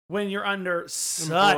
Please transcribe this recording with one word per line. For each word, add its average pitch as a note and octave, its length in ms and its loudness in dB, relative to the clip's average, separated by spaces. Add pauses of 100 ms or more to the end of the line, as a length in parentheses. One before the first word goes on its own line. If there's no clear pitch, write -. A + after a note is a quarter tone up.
when G3+ 220 -2
you're G3+ 160 -4
under F#3 420 -2
such - 420 -4 (280)